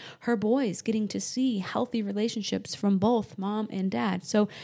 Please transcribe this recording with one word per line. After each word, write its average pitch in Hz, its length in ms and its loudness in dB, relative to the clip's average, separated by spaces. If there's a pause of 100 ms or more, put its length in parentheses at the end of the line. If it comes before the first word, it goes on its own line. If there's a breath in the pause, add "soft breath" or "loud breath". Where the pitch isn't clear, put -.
(220 loud breath)
her 240 140 2
boys 214 460 0
getting 214 280 0
to 202 120 -4
see 247 380 0
healthy 220 420 -2
relationships 202 760 -2
from 202 220 2
both 214 400 2
mom 208 340 -4
and 190 180 -2
dad. 202 360 0
So 208 240 4 (140 loud breath)